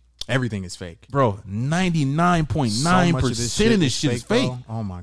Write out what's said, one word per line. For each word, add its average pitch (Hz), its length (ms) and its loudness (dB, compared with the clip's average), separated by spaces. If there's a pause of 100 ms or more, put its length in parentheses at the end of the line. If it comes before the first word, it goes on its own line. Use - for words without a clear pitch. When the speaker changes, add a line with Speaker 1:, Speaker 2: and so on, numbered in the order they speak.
(280)
Speaker 1:
Everything 110 360 -2
is 87 100 -12
fake. 87 340 -14
Speaker 2:
Bro, 123 380 2
ninety-nine 160 1000 0
point 120 260 0 (100)
nine 175 300 4
percent - 0 -
Speaker 1:
So - 0 -
much 131 100 0
of 131 60 2
this 117 100 -2
Speaker 2:
of 120 60 -4 (360)
this 139 140 2
shit 147 160 0
Speaker 1:
shit - 20 0
is 120 100 -4
Speaker 2:
is - 20 -
Speaker 1:
fake, 226 160 0
Speaker 2:
fake. 269 80 0
Speaker 1:
bro. 123 100 -8 (100)
Oh 113 140 -6
my 92 200 -8